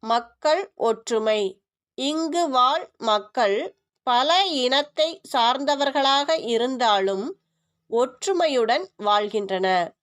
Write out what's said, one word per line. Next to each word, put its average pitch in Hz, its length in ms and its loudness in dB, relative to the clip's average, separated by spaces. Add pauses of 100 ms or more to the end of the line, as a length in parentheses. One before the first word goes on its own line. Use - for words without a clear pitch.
மக்கள் 240 720 -2
ஒற்றுமை. 220 880 -2 (320)
இங்கு 311 540 -2
வாழ் 262 480 0
மக்கள் 214 800 -2 (260)
பல 294 440 2
இனத்தை 285 760 -2 (120)
சார்ந்தவர்களாக 277 1080 0
இருந்தாலும் 226 1000 0 (500)
ஒற்றுமையுடன் 262 960 0 (100)
வாழ்கின்றனர். 196 1080 0